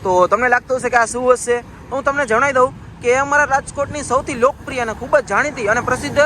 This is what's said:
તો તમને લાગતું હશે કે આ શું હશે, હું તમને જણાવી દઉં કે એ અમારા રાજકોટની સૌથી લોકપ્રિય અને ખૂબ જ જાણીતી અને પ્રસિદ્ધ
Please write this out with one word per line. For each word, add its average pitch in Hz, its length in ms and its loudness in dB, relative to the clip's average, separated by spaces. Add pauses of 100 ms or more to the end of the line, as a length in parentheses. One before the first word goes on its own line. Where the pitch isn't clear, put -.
તો 180 240 4
તમને 220 220 2
લાગતું 247 280 0
હશે 240 120 -4
કે 240 80 0
આ 233 80 4
શું 247 280 0
હશે, 240 320 0 (280)
હું 269 120 -6
તમને 277 220 0
જણાવી 254 260 2
દઉં 254 200 2 (300)
કે 240 60 0
એ 247 60 4
અમારા 285 300 2
રાજકોટની 277 580 -4
સૌથી 269 320 -2
લોકપ્રિય 254 460 -2
અને 226 120 -4
ખૂબ 262 260 0
જ 226 80 0
જાણીતી 240 420 -2
અને 233 120 2
પ્રસિદ્ધ 247 460 -4